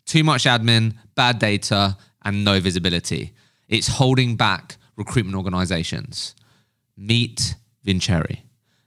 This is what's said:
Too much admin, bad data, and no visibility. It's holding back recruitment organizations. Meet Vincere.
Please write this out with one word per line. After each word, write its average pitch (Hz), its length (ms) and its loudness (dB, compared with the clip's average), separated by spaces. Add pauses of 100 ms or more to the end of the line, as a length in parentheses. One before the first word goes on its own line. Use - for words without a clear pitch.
Too 160 160 2
much 151 220 2
admin, 113 500 2 (180)
bad 123 240 2
data, 101 580 0 (300)
and 101 180 -2
no 101 160 4
visibility. 87 760 -2 (340)
It's - 220 -2 (100)
holding 127 360 2
back 101 420 -2 (180)
recruitment 98 420 -4
organizations. 90 960 -4 (640)
Meet 117 560 0 (300)
Vincere. 90 560 -2 (480)